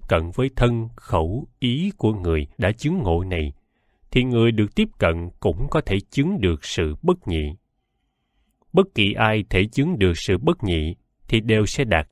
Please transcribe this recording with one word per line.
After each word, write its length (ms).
cận 260
với 220
thân, 400
khẩu, 500
ý 380
của 160
người 340
đã 140
chứng 260
ngộ 260
này, 280
thì 140
người 280
được 220
tiếp 140
cận 320
cũng 300
có 100
thể 160
chứng 300
được 240
sự 380
bất 260
nhị. 260
Bất 220
kỳ 180
ai 380
thể 220
chứng 260
được 160
sự 240
bất 260
nhị 300
thì 120
đều 260
sẽ 180
đạt 280